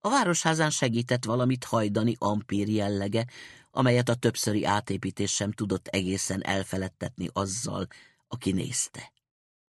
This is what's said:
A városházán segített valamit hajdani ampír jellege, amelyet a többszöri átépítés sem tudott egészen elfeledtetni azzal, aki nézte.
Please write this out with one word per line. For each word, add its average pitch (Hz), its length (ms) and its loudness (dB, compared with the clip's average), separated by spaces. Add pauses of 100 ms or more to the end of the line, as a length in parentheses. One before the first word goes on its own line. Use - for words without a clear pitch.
A - 80 -2
városházán 170 600 4
segített 123 540 0
valamit 127 400 2
hajdani 110 540 2
ampír 104 500 0
jellege, 104 600 0 (420)
amelyet 123 380 4
a 120 60 4
többszöri 107 500 0
átépítés 98 720 0
sem 104 180 -2
tudott 95 340 -2
egészen 95 580 -2
elfeledtetni 95 880 -4
azzal, 98 540 -4 (420)
aki - 240 -2
nézte. - 600 -4 (680)